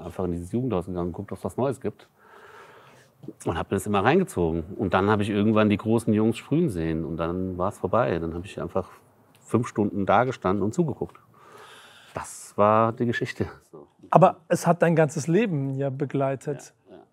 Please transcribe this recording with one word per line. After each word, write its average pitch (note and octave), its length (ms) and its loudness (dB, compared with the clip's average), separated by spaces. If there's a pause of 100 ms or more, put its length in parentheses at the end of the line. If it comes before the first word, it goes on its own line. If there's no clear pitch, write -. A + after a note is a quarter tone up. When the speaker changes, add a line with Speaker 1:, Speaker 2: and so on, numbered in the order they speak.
Speaker 1:
einfach F2+ 220 -6
in F2+ 80 -2
dieses E2+ 180 -8
Jugendhaus A2 360 -2
gegangen F2+ 220 -4
und E2+ 40 -6
geguckt, G2+ 200 -12
ob G2 60 -10
es - 60 -8
was G2+ 140 -6
Neues B2+ 240 -2
gibt. - 260 -10 (1400)
Und E2 140 -4
hab F2+ 120 -8
mir G2 60 0
das F#2+ 100 -6
immer G2+ 160 0
reingezogen. F#2 600 2 (120)
Und G2+ 180 0
dann G2 160 4
hab G#2+ 100 4
ich G#2 80 -2
irgendwann G#2+ 400 2
die G2+ 80 4
großen A2+ 380 0
Jungs A2 240 2
sprühen D#3+ 320 0
sehen D#2+ 340 -2
und E2 140 -6
dann F2+ 400 -4
war's F2+ 200 -4
vorbei. G#2 400 0
Dann E2 140 -4
hab E2+ 140 -8
ich - 140 -12
einfach F2+ 280 -4 (560)
fünf A#2 240 0
Stunden G2+ 380 -2
da G2+ 180 6
gestanden A#2+ 400 -2
und - 80 -2
zugeguckt. - 440 -4 (960)
Das - 440 -12
war A2 360 4
die A#2+ 140 -4
Geschichte. - 400 -4 (640)
Speaker 2:
Aber E3+ 280 8 (100)
es - 180 -2
hat E3+ 160 2
dein E3 140 4
ganzes D#3 320 2
Leben D#3+ 480 0
ja C3+ 140 -2
begleitet. C#3 840 -4 (140)
Speaker 1:
Ja, - 80 -20
ja. - 60 -20 (100)